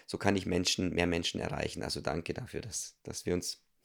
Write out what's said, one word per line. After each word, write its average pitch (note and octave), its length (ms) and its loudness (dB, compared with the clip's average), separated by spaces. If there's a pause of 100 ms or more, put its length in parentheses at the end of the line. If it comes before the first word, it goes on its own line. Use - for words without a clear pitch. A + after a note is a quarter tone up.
so - 100 -2
kann G2+ 180 4
ich F#2 120 0
Menschen, F2+ 480 2
mehr F2 120 6
Menschen E2+ 320 2
erreichen. - 440 -2
Also - 180 -4
danke E2 320 -2
dafür, - 280 -6
dass, - 420 -8
dass - 240 -10
wir F2 80 2
uns - 260 -4 (240)